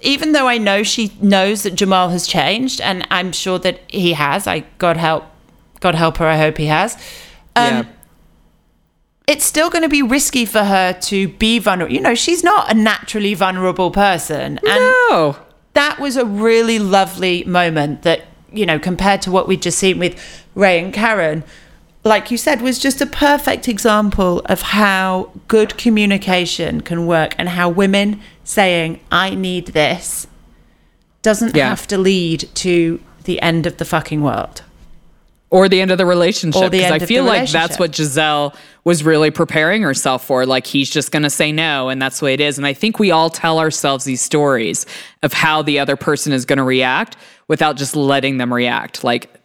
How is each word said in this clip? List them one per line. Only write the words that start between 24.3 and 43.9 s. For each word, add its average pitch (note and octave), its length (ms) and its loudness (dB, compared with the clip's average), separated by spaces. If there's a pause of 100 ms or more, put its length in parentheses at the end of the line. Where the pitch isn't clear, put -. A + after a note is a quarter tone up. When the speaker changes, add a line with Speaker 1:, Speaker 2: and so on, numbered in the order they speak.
Speaker 1:
of - 160 -2
how F#3+ 680 0 (160)
good G#3+ 320 2
communication F#3 1040 0
can E3+ 260 -4
work D#3+ 320 0
and F3 120 -4
how F3 180 0
women G3+ 520 0 (240)
saying, E3+ 560 0 (100)
"I F#3+ 240 0
need F3+ 340 -4
this," - 580 -2 (960)
doesn't A3 340 2
Speaker 2:
Yeah. C3+ 120 4
Speaker 1:
have - 200 -6
to G3+ 100 -2
lead F3+ 580 0
to E3+ 440 0 (240)
the F#3 180 -4
end E3 240 2
of E3 100 -6
the E3 80 -6
fucking D3+ 380 -2
world. - 400 -4 (880)
Speaker 2:
Or F#3 180 8
the F#3 120 4
end F#3 100 2
of F#3 80 2
the F#3+ 80 2
relationship, F3+ 560 2
Speaker 1:
Or F#3 60 4
the F#3 100 0
Speaker 2:
'cause F#3 80 2
Speaker 1:
end F3 60 2
Speaker 2:
I D#3 40 4
Speaker 1:
of D#3 40 0
the F3 60 -4
Speaker 2:
feel B3+ 180 2
like A3+ 160 2
that's F3 140 -2
Speaker 1:
relationship. E3+ 260 0
Speaker 2:
what E3 160 -2
Giselle D3 580 0 (300)
was E3+ 180 2
really D#3 280 4
preparing E3 520 0
herself C3+ 420 -2
for. B2+ 200 0
Like, C3 220 0
he's C#3 240 -2
just D3 200 -2
gonna D3+ 200 0
say D3+ 220 0
no, D3+ 360 -2
and C3 120 -6
that's C3+ 200 -4
the D3+ 60 -2
way C3+ 80 2
it C#3 60 0
is. D3 180 -2
And C#3+ 80 -2
I C#3 80 -2
think A3 240 -2
we G3+ 120 4
all E3 200 4
tell D#3+ 280 0
ourselves D3 460 -2